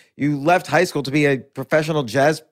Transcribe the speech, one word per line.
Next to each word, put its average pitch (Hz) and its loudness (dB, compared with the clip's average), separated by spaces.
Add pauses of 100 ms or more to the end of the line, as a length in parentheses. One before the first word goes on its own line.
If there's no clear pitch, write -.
(160)
you 143 -2
left 175 2
high 165 2
school 156 -4
to 135 -8
be 147 2
a 135 2
professional 151 -2
jazz 139 0